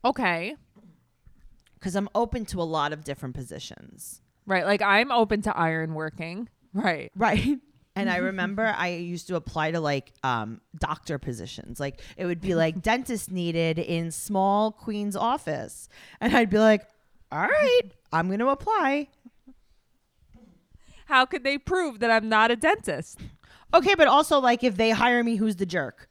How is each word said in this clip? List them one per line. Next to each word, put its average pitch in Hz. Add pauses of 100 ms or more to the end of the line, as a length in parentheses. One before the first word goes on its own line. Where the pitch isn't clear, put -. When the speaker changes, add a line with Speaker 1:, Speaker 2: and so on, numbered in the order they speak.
Speaker 1:
Okay. 214 (1200)
Speaker 2:
'Cause 185
I'm 202
open 233
to 185
a 165
lot 151
of 151
different 135
positions. - (260)
Speaker 1:
Right. 185
Like, 202
I'm 208
open 214
to 220
ironworking. 160 (240)
Right. 185
Speaker 2:
Right. 233
<laughs> - (260)
And 202
I 180
Speaker 1:
<laughs> 185
Speaker 2:
remember 202
I 180
used 175
to 185
apply 160
to, 165
like, 143 (100)
um, 113 (180)
doctor 170
positions. 117
Like, 139 (160)
it -
would 175
be 185
like, 160
Speaker 1:
<laughs> 220
Speaker 2:
"Dentist 240
needed 165
in 165
small 202
Queens 208
office." - (320)
And 214
I'd 226
be 214
like, 214 (460)
"All 147
right, 508 (300)
I'm 165
gonna 214
apply." 285 (2000)
Speaker 1:
How 262
could 277
they 277
prove 330
that 233
I'm 220
not 220
a 240
dentist? 226 (560)
Speaker 2:
Okay, 349
but 320
also, 285
like, 240
if 240
they 226
hire 240
me, 233
who's 214
the 190
jerk? 160